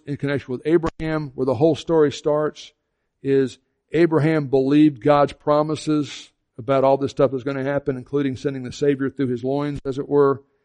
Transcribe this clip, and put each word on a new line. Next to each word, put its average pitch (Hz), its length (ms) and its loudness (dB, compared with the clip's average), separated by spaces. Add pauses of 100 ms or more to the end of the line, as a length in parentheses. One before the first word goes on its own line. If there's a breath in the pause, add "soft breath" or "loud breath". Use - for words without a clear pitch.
in 139 120 -8
connection 139 340 -6
with 123 140 -8
Abraham, 156 680 -2
where 131 120 -4
the 131 100 0
whole 151 200 2
story 156 360 2
starts, 151 640 -4 (500)
is 135 340 0 (340)
Abraham 156 560 2
believed 139 540 4
God's 143 320 4
promises, 151 1000 -2 (260)
about 131 260 0
all 135 140 4
this 139 140 -4
stuff 135 200 0
that's 127 120 -6
gonna 135 200 -6
happen, 139 340 -4
including 135 380 -4
sending 135 280 -8
the 120 80 -12
Savior 139 380 0
through 135 180 -4
his 120 160 -4
loins, 143 420 -4
as 135 140 -6
it 139 100 -8
were. 139 340 2 (220)